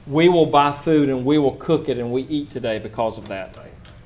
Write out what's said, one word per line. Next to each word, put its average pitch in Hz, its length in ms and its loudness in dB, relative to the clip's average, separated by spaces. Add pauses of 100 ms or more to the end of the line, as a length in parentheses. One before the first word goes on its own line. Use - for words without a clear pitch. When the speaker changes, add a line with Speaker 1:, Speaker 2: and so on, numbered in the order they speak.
Speaker 1:
we 160 220 4
will 170 160 6
buy 143 260 4
food 147 380 2
and 127 160 -4
we 147 120 2
will 135 180 2
cook 156 340 -2
it 135 80 -2
and 120 140 -6
we 131 120 -2
eat 147 260 -6
today 113 300 -6
because 110 380 -6
of 98 120 -18
that. 95 280 -12
Speaker 2:
Right. - 100 -20 (380)